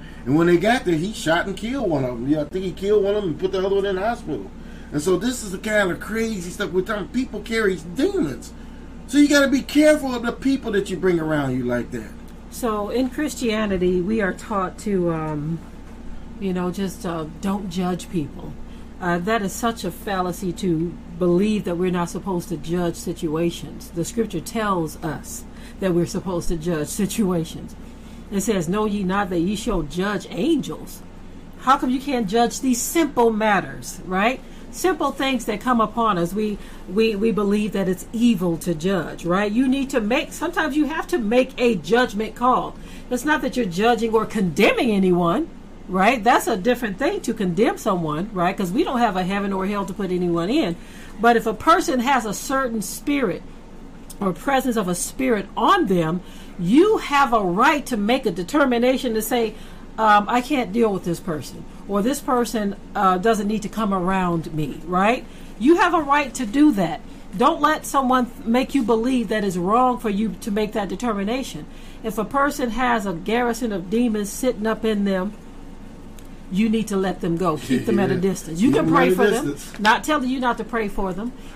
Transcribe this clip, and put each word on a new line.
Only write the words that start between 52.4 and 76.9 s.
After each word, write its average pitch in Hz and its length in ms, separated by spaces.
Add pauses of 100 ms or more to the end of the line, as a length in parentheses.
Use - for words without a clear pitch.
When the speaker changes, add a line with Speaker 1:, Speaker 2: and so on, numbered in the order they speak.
Speaker 2:
spirit 262 640 (800)
or 190 120
presence 262 440
of 190 120
a 180 60
spirit 233 520 (100)
on 302 300
them, 180 340 (380)
you 302 400
have 277 360
a 220 100
right 240 420
to 247 100
make 226 280
a 214 60
determination 240 840
to 220 80
say, 226 320 (440)
um, 208 300
"I 247 120
can't 247 320
deal 226 200
with 180 120
this 170 160
person," - 440 (240)
or, 202 120
"This 262 200
person, 233 560 (180)
uh, 190 240
doesn't 208 300
need 214 140
to 196 60
come 214 240
around 175 640
me," 151 320
right? 196 380 (340)
You 302 180
have 349 160
a 339 80
right 277 340
to 247 120
do 285 260
that. 165 280 (360)
Don't 285 240
let 302 240
someone 254 420
th-, - 200
make 254 280
you 277 80
believe 233 460
that 214 160
it's 180 120
wrong 226 420
for 226 120
you 202 300
to 233 100
make 208 220
that 202 160
determination. 214 760 (380)
If 220 140
a 208 60
person 277 460
has 233 360
a 190 60
garrison 233 600
of 180 180
demons 214 400
sitting 240 360
up 220 180
in 214 200
them, 190 280 (1160)
you 214 180
need 220 200
to 202 80